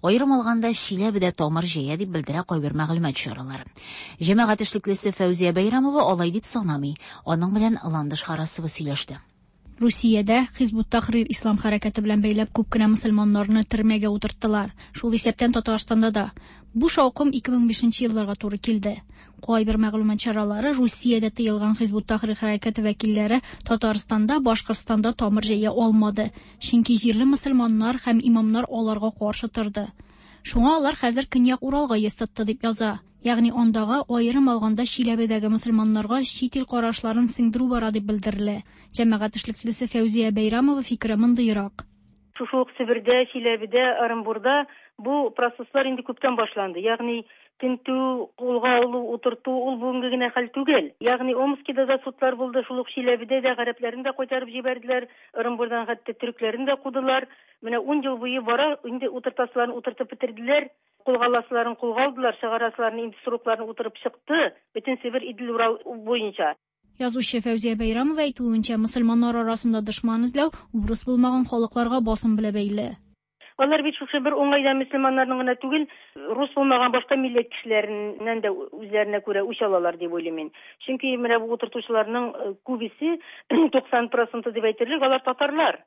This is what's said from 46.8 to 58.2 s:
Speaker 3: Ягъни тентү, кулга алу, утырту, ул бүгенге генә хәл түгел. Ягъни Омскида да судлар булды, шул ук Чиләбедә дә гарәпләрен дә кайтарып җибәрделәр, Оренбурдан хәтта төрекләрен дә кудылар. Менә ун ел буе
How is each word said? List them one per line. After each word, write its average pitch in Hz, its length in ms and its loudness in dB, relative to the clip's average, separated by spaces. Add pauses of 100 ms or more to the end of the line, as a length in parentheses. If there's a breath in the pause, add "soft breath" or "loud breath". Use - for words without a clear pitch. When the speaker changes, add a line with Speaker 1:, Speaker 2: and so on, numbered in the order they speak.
Speaker 3:
Ягъни 233 400 -2 (400 soft breath)
тентү, 254 320 -2 (420)
кулга 247 460 0
алу, 240 220 -2 (100)
утырту, 240 400 -4
ул 254 240 -2
бүгенге 247 380 -4
генә 247 180 -2
хәл 247 220 -2
түгел. 277 420 2
Ягъни 254 360 0
Омскида 269 520 -2
да 262 160 0
судлар 254 340 -2
булды, 254 300 -2
шул 254 160 -6
ук 254 80 -10
Чиләбедә 247 540 0
дә 254 100 0
гарәпләрен 240 480 -6
дә 269 160 -4
кайтарып 262 320 -4
җибәрделәр, 247 560 -4 (260 soft breath)
Оренбурдан 233 540 -4
хәтта 233 320 -8
төрекләрен 240 480 -4
дә 277 160 2
кудылар. 262 460 -2 (340 soft breath)
Менә 233 160 -4
ун 285 240 0
ел 262 160 -4
буе 254 220 -4